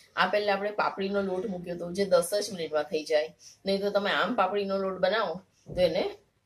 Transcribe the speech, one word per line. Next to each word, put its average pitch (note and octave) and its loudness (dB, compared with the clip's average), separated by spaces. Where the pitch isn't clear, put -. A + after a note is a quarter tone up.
આ F3+ 4
પહેલા G#3 2
આપણે G3+ 0
પાપડીનો G3 -2
લોટ F#3 -4
મૂક્યો F3 -6
હતો, F3 -8
જે G3 0
દસ F3 4
જ G#3 -4
મિનિટમાં D#3 -2
થઈ D#3 -4
જાય. D#3 0
નહીં G3 2
તો G3+ 0
તમે G3 2
આમ E3 2
પાપડીનો G3 0
લોટ F#3+ -4
બનાવો F#3+ 2
તો F3 -2
એને F3+ 2